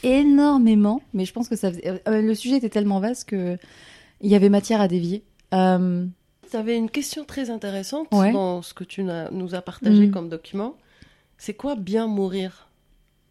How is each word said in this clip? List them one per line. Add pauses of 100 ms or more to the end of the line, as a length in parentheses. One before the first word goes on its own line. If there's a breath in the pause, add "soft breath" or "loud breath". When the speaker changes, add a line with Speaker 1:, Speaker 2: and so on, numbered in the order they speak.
Speaker 1:
énormément, (120)
mais
je
pense
que
ça
faisait,
euh,
le
sujet
était
tellement
vaste
que (640 loud breath)
il
y
avait
matière
à
dévier. (300)
Euh, (460)
Speaker 2:
T'avais
une
question
très
intéressante
Speaker 1:
Ouais.
Speaker 2:
dans
ce
que
tu
n'as,
nous
as
partagé
Speaker 1:
Mm.
Speaker 2:
comme
document. (640 soft breath)
C'est
quoi
bien
mourir ? (640)